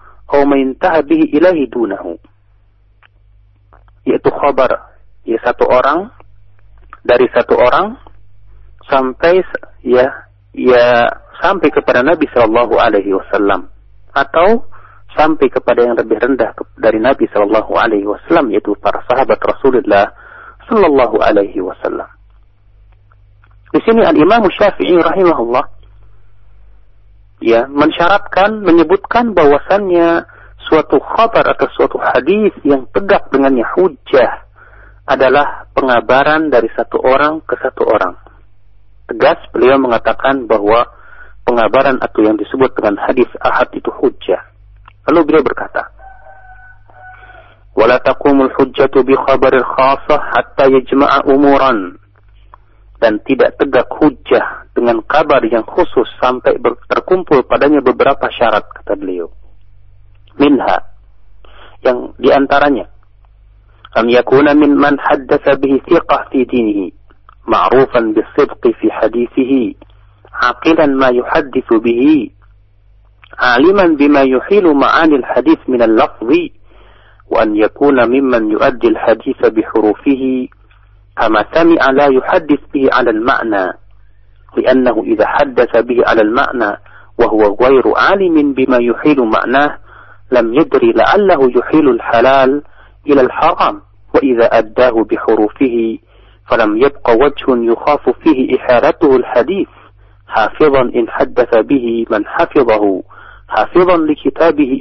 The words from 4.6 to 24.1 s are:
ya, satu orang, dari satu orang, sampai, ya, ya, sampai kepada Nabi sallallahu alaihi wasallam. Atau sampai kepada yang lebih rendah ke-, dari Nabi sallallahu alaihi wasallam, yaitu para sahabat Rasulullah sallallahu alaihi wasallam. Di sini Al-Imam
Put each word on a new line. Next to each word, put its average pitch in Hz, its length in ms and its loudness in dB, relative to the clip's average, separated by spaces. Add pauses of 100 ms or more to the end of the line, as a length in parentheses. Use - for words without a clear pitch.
ya, 113 160 -4
satu - 240 -2
orang, 139 480 0 (880)
dari 123 320 2
satu - 240 0
orang, 147 400 0 (880)
sampai, 143 560 0 (400)
ya, 123 240 2 (480)
ya, 123 560 2 (300)
sampai 175 340 0
kepada 127 320 0
Nabi 165 240 0
sallallahu 117 480 0
alaihi 101 380 0
wasallam. 101 560 -4 (420)
Atau 180 560 0 (440)
sampai 151 360 0
kepada 123 360 0
yang 120 120 -2
lebih 113 220 -2
rendah 120 380 -2
ke-, - 200 -12
dari 110 220 0
Nabi 117 300 0
sallallahu 104 480 0
alaihi 104 300 -2
wasallam, 139 460 -2
yaitu 104 240 -2
para - 280 -4
sahabat 123 360 0
Rasulullah 104 720 0 (560)
sallallahu 135 520 2
alaihi 101 400 -2
wasallam. - 480 -10 (1600)
Di - 80 0
sini 226 240 2
Al-Imam 196 480 4